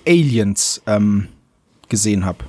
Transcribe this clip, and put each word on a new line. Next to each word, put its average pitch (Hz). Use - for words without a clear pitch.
Aliens, 127
ähm, 104
gesehen 101
hab. 90